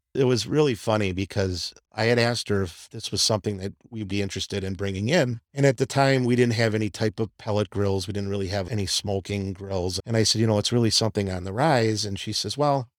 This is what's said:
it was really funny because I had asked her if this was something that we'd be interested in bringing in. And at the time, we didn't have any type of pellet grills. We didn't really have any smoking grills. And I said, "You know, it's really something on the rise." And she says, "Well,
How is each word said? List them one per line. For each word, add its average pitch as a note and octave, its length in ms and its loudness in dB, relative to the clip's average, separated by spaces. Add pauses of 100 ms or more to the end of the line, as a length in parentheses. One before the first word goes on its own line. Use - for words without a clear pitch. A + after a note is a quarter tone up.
(140)
it C3 100 2
was B2 220 2
really C#3+ 280 2
funny G#2 380 2
because F#2+ 600 -2 (200)
I A2 120 -2
had A#2+ 140 4
asked A#2 300 0
her G2+ 140 2
if - 280 -8
this - 220 -10
was G2 100 0
something G#2 360 0
that G2 160 -8 (140)
we'd G#2+ 200 -8
be G2+ 140 0
interested G2 420 -6
in F#2+ 100 -4
bringing G2 340 -4
in. C3 320 2 (140)
And C#3 100 0
at C3+ 120 6
the C3+ 100 0
time, C3+ 380 2
we A#2+ 100 4
didn't A#2+ 200 4
have A2+ 200 2
any A2 160 0
type G#2+ 300 -2
of A2 180 -4
pellet G#2 320 -2
grills. G2 360 0
We G#2+ 60 -6
didn't G2 180 -4
really G2 180 -2
have F#2 220 -4
any G#2 160 -2
smoking G2 680 -4
grills. F#2 520 -4
And A2+ 120 0
I A2 60 6
said, G#2+ 180 2
"You A2+ 60 4
know, G#2+ 120 4
it's G#2 140 0
really A#2 180 4
something G2+ 400 0
on F2+ 140 -6
the F#2+ 80 -8
rise." A2+ 520 2
And G2 140 -4
she A2 140 -8
says, G#2 260 -4
"Well, C#3 300 2 (100)